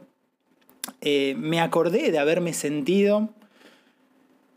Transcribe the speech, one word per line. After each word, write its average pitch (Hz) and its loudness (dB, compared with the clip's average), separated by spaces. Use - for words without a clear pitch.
eh, 139 0
me 156 -2
acordé 175 0
de 160 2
haberme 165 0
sentido, 196 0